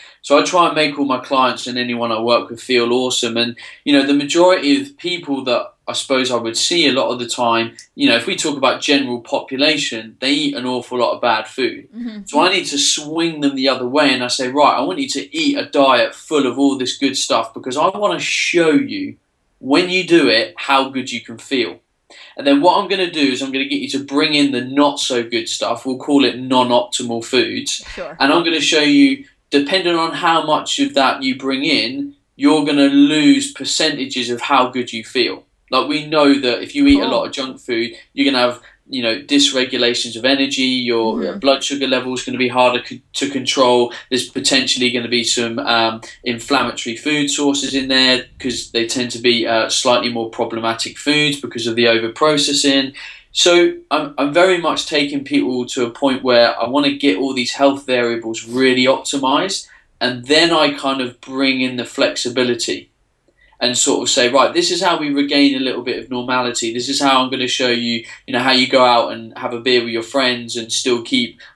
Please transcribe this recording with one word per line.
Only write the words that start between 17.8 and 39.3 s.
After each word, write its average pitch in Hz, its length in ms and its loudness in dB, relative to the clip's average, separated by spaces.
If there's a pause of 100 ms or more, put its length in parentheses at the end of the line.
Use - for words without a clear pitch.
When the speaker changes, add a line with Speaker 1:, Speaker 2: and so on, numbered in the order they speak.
Speaker 1:
wanna 190 220 0
show 165 520 0
you, 113 460 0 (420)
when 160 320 0
you 185 160 -2
do 151 240 4
it, 113 260 0
how 135 320 0
good 127 240 -8
you 117 80 -8
can 117 160 -16
feel." 113 440 -4 (580)
And 139 80 -4
then 143 160 4
what 180 180 6
I'm 190 80 -2
gonna 185 220 0
do 156 100 -4 (120)
is 123 100 -6
I'm 131 100 -8
gonna 135 160 -4
get 143 140 -4
you - 80 -8
to 131 120 -4
bring 151 300 0
in 143 200 2
the 123 120 -2
not 143 360 2
so 120 220 -2
good 113 280 -4
stuff. 113 340 -4
We'll 131 140 -4
call 139 260 4
it - 140 0
non-optimal 123 880 0
foods. - 580 -2 (100)
Speaker 2:
Sure. 165 240 -12
Speaker 1:
And 139 140 2
I'm 170 100 4
gonna 165 180 0
show 156 220 2
you, 139 440 4 (240)
depending 170 440 0
on 160 200 0
how 165 320 0
much 143 320 -2
of 139 160 0
that 135 280 2
you 131 140 -2
bring 135 280 -4
in, 139 500 -2 (220)
you're 143 280 4
gonna 143 240 4
lose 143 640 4
percentages 131 800 -4
of 120 100 -4
how 127 280 2
good 123 240 -6
you 113 120 -8
feel. 110 400 -2 (260)
Like, 127 180 0
we 151 180 -4
know 147 340 4
that 120 220 -2
if - 120 -12
you 143 120 4
eat 139 120 8
a 135 40 0
Speaker 2:
Cool. 120 80 -2
Speaker 1:
lot 120 160 0
of - 60 -10
junk 131 280 -8
food, 117 320 -4 (200)
you're 139 180 0
gonna 127 160 2
have, 120 140 -4 (280)
you 131 140 -8
know, 113 200 -2
dysregulations 131 920 0